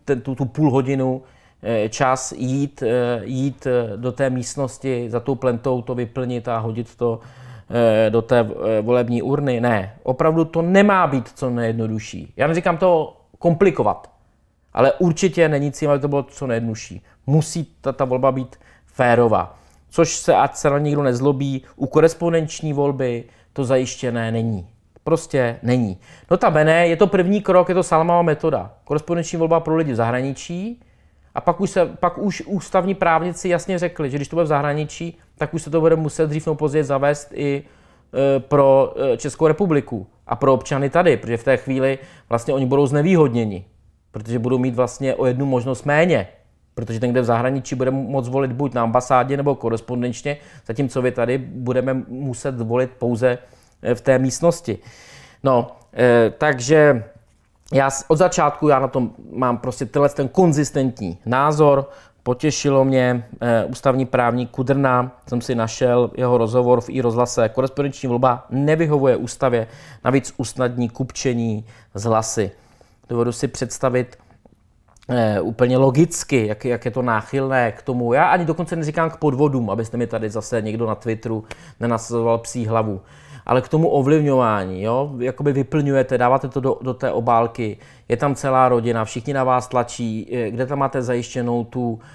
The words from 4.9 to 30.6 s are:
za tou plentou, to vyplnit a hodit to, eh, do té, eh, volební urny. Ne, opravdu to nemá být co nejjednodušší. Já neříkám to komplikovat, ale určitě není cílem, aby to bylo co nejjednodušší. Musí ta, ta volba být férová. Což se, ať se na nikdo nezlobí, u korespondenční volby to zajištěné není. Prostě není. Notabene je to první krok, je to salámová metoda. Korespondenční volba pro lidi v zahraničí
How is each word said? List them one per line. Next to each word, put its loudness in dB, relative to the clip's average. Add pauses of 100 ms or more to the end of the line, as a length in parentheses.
za -2
tou -2
plentou, -2
to -6
vyplnit -6
a -2
hodit -6
to, -2 (880)
eh, 2
do 2
té, 4
eh, 0
volební 0
urny. -2
Ne, 0
opravdu 0
to -4
nemá 4
být -2
co -4
nejjednodušší. -4
Já 2
neříkám 0
to 2 (220)
komplikovat, 2 (640)
ale 4
určitě 2
není 0
cílem, -2
aby 2
to -2
bylo 0
co -10
nejjednodušší. -6 (240)
Musí 0
ta, -4
ta -2
volba 2
být -6 (300)
férová. 2 (340)
Což 0
se, 2
ať 2
se 0
na 2
nikdo 0
nezlobí, 0 (120)
u -6
korespondenční 0
volby -2 (300)
to -4
zajištěné -2
není. -2 (360)
Prostě 0
není. 0 (340)
Notabene 4
je 2
to 4
první 2
krok, 4
je 2
to 2
salámová 4
metoda. 0 (100)
Korespondenční -4
volba 4
pro -2
lidi 0
v -2
zahraničí -4 (540)